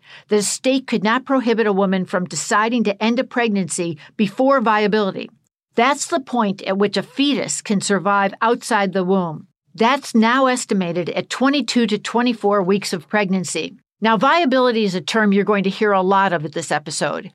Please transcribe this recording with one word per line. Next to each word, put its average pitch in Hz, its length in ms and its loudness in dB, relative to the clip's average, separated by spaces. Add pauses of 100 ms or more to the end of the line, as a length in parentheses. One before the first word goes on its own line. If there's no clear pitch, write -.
(280)
that 208 100 2
a 208 40 0
state 262 440 -2
could 190 180 -2
not 240 200 0
prohibit 233 420 0
a 208 60 2
woman 190 320 0
from 180 200 -4
deciding 220 600 0
to 208 180 -4
end 233 160 0
a 254 60 0
pregnancy 185 720 -2 (180)
before 262 440 2
viability. 214 680 0 (440)
That's 277 320 2
the 339 140 -2
point 214 420 -2
at 190 160 -4
which 202 180 0
a 196 60 -2
fetus 269 580 -2
can 196 200 -2
survive 196 600 0
outside 226 520 0
the 190 120 0
womb. 180 420 0 (280)
That's 247 400 0
now 240 320 4
estimated 180 640 -2
at 185 180 -4
twenty-two 247 600 0
to 208 100 -2
twenty-four 220 640 0
weeks 196 300 0
of 180 160 -6
pregnancy. 190 680 -2 (240)
Now, 226 160 2
viability 254 680 2
is 185 100 0
a 185 60 -4
term 214 320 0
you're 202 120 4
going 202 200 2
to 196 60 0
hear 208 200 0
a 190 120 2
lot 196 300 2
of 160 120 -2
at 156 80 -8
this 170 180 -6
episode 156 640 -4